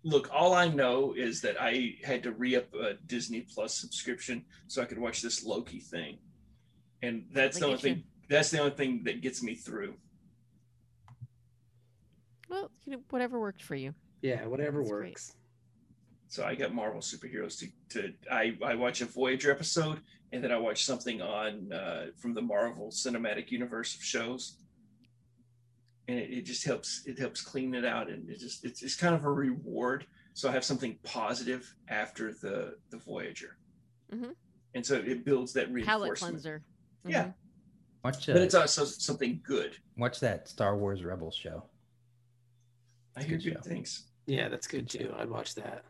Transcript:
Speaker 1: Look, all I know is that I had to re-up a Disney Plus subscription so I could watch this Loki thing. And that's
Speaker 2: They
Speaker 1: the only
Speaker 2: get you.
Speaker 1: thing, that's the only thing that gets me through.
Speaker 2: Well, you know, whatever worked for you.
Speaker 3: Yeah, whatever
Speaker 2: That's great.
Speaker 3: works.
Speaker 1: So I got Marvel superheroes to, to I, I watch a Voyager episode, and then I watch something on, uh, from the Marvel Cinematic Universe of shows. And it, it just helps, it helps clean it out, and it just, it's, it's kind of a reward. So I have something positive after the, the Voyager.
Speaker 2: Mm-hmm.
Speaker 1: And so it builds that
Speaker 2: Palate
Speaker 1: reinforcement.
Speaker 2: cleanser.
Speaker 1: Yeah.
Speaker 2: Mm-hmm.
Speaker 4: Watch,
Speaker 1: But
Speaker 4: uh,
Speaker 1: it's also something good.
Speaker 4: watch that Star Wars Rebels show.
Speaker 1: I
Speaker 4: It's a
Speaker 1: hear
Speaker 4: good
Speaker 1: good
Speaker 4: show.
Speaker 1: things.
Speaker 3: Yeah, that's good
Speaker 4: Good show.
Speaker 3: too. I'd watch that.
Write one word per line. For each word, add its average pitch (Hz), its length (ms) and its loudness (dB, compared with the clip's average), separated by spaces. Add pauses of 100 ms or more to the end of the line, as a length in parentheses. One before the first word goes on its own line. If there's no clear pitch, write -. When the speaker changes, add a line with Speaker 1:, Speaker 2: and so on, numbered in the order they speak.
Speaker 1:
Look, 151 280 4
all 175 220 8
I 175 140 10
know 135 460 4
is 117 280 0
that 101 180 0
I 120 440 2
had 127 200 0
to 120 80 -2
re-up 123 440 2
a 107 180 0 (140)
Disney 117 340 -4
Plus - 340 -4
subscription - 720 -4 (220)
so 131 140 -2
I 120 40 0
could 113 140 -8
watch 117 240 -2
this 117 200 -2
Loki - 360 -4
thing. 78 400 -8 (800)
And 117 300 -4
that's 135 240 4
Speaker 2:
They 180 60 0
Speaker 1:
the 151 40 4
only 131 140 4
Speaker 2:
get 139 100 2
you. - 60 4
Speaker 1:
thing, - 80 -6 (260)
that's 151 220 6
the 160 80 2
only 143 160 4
thing 127 300 0
that 117 160 -2
gets 127 220 -2
me 117 120 -4
through. 104 400 -8 (2500)
Speaker 2:
Well, 381 200 -4 (160)
you 277 80 -6
know, 247 60 -6 (100)
whatever 247 300 0
worked 202 240 -4
for 147 120 -4
you. 135 180 -4 (280)
Speaker 3:
Yeah, 120 240 0
whatever 143 340 0
Speaker 2:
That's 113 120 0
great. 104 180 -4
Speaker 3:
works. - 260 -16 (920)
Speaker 1:
So 104 180 -6
I 127 100 -2
got 127 180 -2
Marvel 107 280 -4
superheroes - 580 -8
to, - 80 -10 (220)
to 98 240 -4 (180)
I, 113 320 2
I 120 120 2
watch 123 260 0
a 120 40 0
Voyager 131 460 2
episode, 156 500 0 (300)
and 123 120 -4
then 120 80 2
I 117 60 4
watch 113 260 2
something 120 380 -2
on, 104 500 -4
uh, 82 360 -4 (100)
from 120 160 -4
the - 80 -2
Marvel 110 480 0
Cinematic 117 640 -2
Universe 120 440 -4
of - 80 -12
shows. 123 540 -4 (1500)
And 123 120 0
it, - 120 -4
it 123 140 -4
just - 200 -6
helps, - 400 -2
it 135 120 -8
helps 127 240 -4
clean 131 320 -2
it 123 120 0
out, 113 240 0
and - 200 -10
it - 100 -10
just, - 260 -10
it's, 123 180 -8
it's 135 120 -2
kind 170 200 4
of 147 100 0
a 143 60 4
reward. 127 720 0 (280)
So 135 160 0
I - 20 2
have 127 140 2
something 123 380 -2
positive 120 680 -2 (140)
after 110 460 -2
the, 98 420 -4 (140)
the 120 80 -12
Voyager. - 600 -10 (560)
Speaker 2:
Mm-hmm. 240 180 -8 (440)
Speaker 1:
And 120 100 -4
so 135 100 4
it 120 280 -2
builds 127 300 2
that 127 140 2
Speaker 2:
Palate 123 80 -4 (100)
Speaker 1:
reinforcement. 202 480 0
Speaker 2:
cleanser. 156 300 -8 (440)
Speaker 1:
Yeah. 180 160 2
Speaker 2:
Mm-hmm. 185 60 -2 (720)
Speaker 4:
Watch, 131 240 0
Speaker 1:
But 147 100 8
Speaker 4:
uh, 180 40 12
Speaker 1:
it's 185 140 6
also 151 300 8
something - 580 0
good. - 340 0 (200)
Speaker 4:
watch 120 220 2
that 110 300 2
Star 104 280 4
Wars 98 260 0
Rebels 85 320 -4
show. - 280 -6 (1500)
Speaker 1:
I 131 60 -8
Speaker 4:
It's 147 40 -2
a 156 40 -2
Speaker 1:
hear 165 80 2
Speaker 4:
good 165 80 -2
Speaker 1:
good 165 80 0
Speaker 4:
show. - 80 -8
Speaker 1:
things. - 420 -8 (240)
Speaker 3:
Yeah, 123 220 2
that's - 180 -4
good 123 220 -4
Speaker 4:
Good - 120 -4
show. 113 60 -2
Speaker 3:
too. - 100 -6
I'd 117 120 -2
watch 113 260 -4
that. 107 340 -8